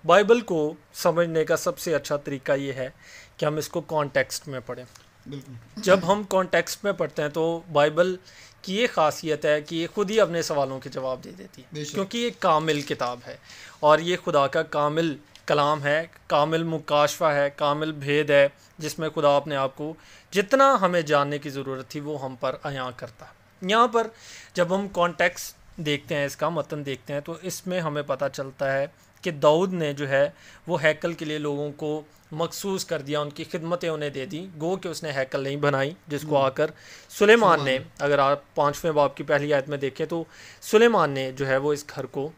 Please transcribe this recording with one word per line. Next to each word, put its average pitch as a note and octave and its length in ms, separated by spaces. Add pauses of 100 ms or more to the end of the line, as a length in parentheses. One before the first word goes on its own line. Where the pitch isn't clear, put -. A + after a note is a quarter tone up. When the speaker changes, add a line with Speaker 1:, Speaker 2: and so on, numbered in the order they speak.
Speaker 1:
बाइबल G#3 360
को D#3+ 340 (180)
समझने E3 500
का D#3+ 120
सबसे E3+ 380
अच्छा C#3+ 240
तरीका C#3+ 380
ये C#3 160
है B2+ 220 (460)
कि D#3 60
हम D3+ 140
इसको D#3+ 220
कॉन्टेक्स्ट D3 680
में C3 140
पढ़ें। B2 240 (420)
Speaker 2:
बिल्कुल। C#3 540
Speaker 1:
जब F#3 240
हम G#3 180
कॉन्टेक्स्ट F#3 640
में G3+ 120
पढ़ते D#3+ 240
हैं D3 100
तो E3 380
बाइबल D#3+ 480 (460)
की F#3 100
ये A#3+ 140
खासियत D3+ 580
है D3+ 160
कि D#3+ 140
ये E3 120
खुद G3+ 220
ही A3 100
अपने E3+ 240
सवालों C3+ 360
के C#3 100
जवाब C3 320
दे - 80
देती - 320
है, - 120
Speaker 2:
बेशक। D3+ 200
Speaker 1:
क्योंकि G3 240
ये A#3+ 140
कामिल D#3 500
किताब B2 440
है C3 140 (440)
और D3+ 180
ये F3 140
खुदा C#3+ 320
का D#3+ 160
कामिल D3+ 540 (300)
कलाम D3 320
है, D3 320 (180)
कामिल D#3+ 340
मुकाशफा D3+ 680
है, C#3+ 180
कामिल D3+ 420
भेद D3 400
है, C#3+ 220 (260)
जिसमें D#3 320
खुदा C#3+ 260
अपने C#3+ 180
आप C3+ 180
को D#3 240 (360)
जितना C4+ 380
हमें F3+ 340
जानने C#3+ 340
की D3 100
ज़रूरत C3+ 460
थी D3 40
वो D3 180
हम C3 180
पर - 300
अयां C3 260
करता - 340
है। - 440
यहाँ A#3 180
पर A3+ 260 (420)
जब F3 180
हम G3 140
कॉन्टेक्स्ट F3 680 (240)
देखते D3 360
हैं, C#3+ 120
इसका D3+ 220
मतन D3 340
देखते C#3 300
हैं, D3 80
तो E3 220
इसमें F#3 360
हमें D3 240
पता C#3 240
चलता C3+ 440
है C#3 200 (320)
कि F3+ 80
दाऊद D#3+ 400
ने D#3 220
जो C#3+ 120
है C#3 280 (340)
वो E3+ 100
हैकल D#3 360
के D#3+ 120
लिए D3+ 120
लोगों D3 340
को D3+ 360 (260)
मखसूस E3+ 500
कर D#3 180
दिया, D3 200
उनकी D3 220
खिदमतें E3+ 460
उन्हें D3+ 240
दे C3+ 120
दी, E3 320
गो E3+ 200
कि F3 120
उसने D#3 220
हैकल C3+ 320
नहीं C#3 140
बनाई, C#3+ 380 (140)
जिसको D3 260
Speaker 2:
हम्म। C#3 100
Speaker 1:
आकर D3 280 (360)
सुलेमान G#3 500
ने, C#3 60
Speaker 2:
सुलेमान C3 220 (120)
ने। C#3+ 60
Speaker 1:
अगर C#3+ 140
आप C#3 240 (140)
पाँचवें D3 380
बाब C#3+ 220
की D#3 60
पहली D3 280
आयत C#3 180
में C#3+ 100
देखें C#3 280
तो E3+ 200 (340)
सुलेमान G#3+ 500
ने C3 200
जो C3+ 140
है C3+ 120
वो C#3+ 160
इस C#3+ 160
घर C3 160
को D3 320